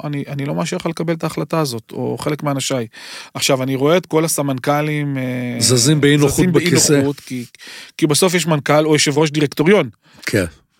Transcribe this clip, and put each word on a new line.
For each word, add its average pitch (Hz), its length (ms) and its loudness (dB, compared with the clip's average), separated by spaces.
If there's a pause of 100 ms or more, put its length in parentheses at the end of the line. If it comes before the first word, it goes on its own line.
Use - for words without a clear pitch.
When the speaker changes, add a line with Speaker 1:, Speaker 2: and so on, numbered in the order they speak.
Speaker 1:
"אני, 143 240 -4
אני 139 180 -6
לא 151 80 -4
מאשר 170 220 -4
לך 175 100 -4
לקבל 165 280 -2
את 160 100 -8
ההחלטה 160 360 -4
הזאת", 127 320 -4
או 123 260 -4
חלק 147 240 -4
מאנשיי. 135 440 -2 (480)
עכשיו, 131 280 0
אני 135 120 -2
רואה 143 220 4
את 180 100 0
כל 160 180 0
הסמנכ"לים, 147 920 -2
אה, 123 400 -4
Speaker 2:
זזים 127 420 2
באי 143 160 6
נוחות 143 160 4
Speaker 1:
זזים 175 200 2
באי 160 140 2
Speaker 2:
בכיסא. 160 260 2
Speaker 1:
נוחות, 139 280 0
כי, 127 240 -10 (520)
כי 160 100 0
בסוף 165 280 2
יש 165 120 0
מנכ"ל 151 400 2
או 151 60 4
יושב 147 260 2
ראש 156 120 4
דירקטוריון. 151 580 2 (340)
Speaker 2:
כן. 98 220 0 (360)